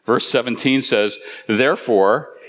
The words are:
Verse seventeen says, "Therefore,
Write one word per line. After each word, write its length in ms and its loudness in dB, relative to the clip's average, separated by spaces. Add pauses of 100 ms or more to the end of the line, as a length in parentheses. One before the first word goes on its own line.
Verse 220 0
seventeen 540 0
says, 360 0 (300)
"Therefore, 840 2 (200)